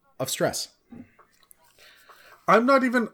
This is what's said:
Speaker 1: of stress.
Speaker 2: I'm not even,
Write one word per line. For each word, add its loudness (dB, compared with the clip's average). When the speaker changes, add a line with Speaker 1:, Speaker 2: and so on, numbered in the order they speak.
Speaker 1:
of -8
stress. -6
Speaker 2:
I'm 4
not 4
even, -2